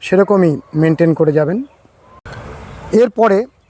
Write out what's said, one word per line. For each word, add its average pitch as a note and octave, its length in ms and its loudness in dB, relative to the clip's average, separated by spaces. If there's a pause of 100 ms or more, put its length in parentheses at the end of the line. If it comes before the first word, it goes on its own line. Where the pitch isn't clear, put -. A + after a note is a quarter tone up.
সেরকমই F#3+ 500 2 (280)
মেনটেন D#3+ 380 2
করে D#3 200 2
যাবেন। D#3 200 -2 (1400)
এরপরে A3 360 2 (320)